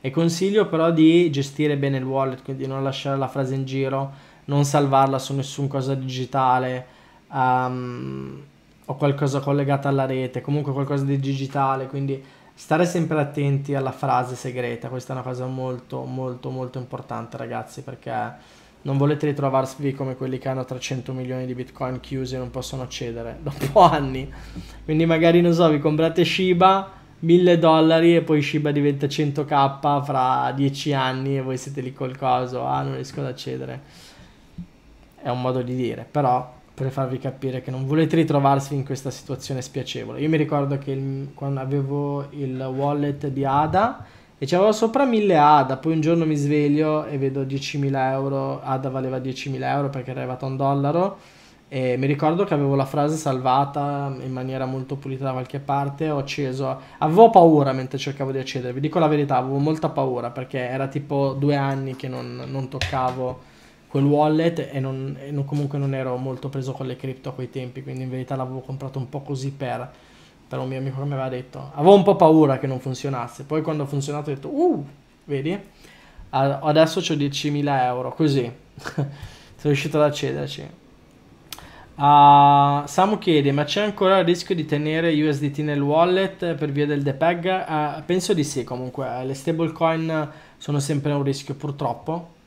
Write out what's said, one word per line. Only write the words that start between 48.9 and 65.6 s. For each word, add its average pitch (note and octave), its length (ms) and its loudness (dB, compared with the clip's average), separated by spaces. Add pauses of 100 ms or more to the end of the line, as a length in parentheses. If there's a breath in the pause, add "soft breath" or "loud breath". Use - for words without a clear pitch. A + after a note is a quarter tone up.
diecimila C3 500 -6
euro C#3 200 -2
perché C3 220 -8
era C3 100 -8
arrivata C3 240 -8
a C3+ 40 -4
un C3+ 80 -6
dollaro, C#3+ 600 0 (500 loud breath)
e B2+ 300 -2
mi C3+ 100 0
ricordo D#3 380 2
che E3+ 100 0
avevo C#3 180 2
la C3+ 120 2
frase D3 300 0
salvata C#3 1040 -2
in C3 120 -8
maniera C3 340 -6
molto C3 300 -6
pulita C3+ 300 -8
da C3 80 -2
qualche B2+ 260 -6
parte, C#3 500 -2
ho D3 80 -2
acceso, C3+ 640 -4 (180 loud breath)
avevo F3+ 320 8
paura D#3 440 8
mentre C3 260 -4
cercavo C3+ 320 -6
di C3+ 80 -4
accedere, B2+ 340 -6
vi C3+ 60 -6
dico D3 180 -2
la D#3+ 100 4
verità, C#3+ 300 2
avevo C3 220 0
molta D#3 300 0
paura B2 420 -2
perché B2+ 360 -6
era C3+ 200 -4
tipo C#3 500 -2
due C#3+ 180 2
anni C3+ 400 -2
che C3 120 -10
non, B2 400 -10
non C3+ 220 -6
toccavo B2+ 800 -4 (360 loud breath)
quel C#3 200 0
wallet D#3 640 2
e C#3 80 -4
non, C3+ 400 -6
e C#3 120 -12
non, C#3+ 120 -2
comunque C#3+ 340 -4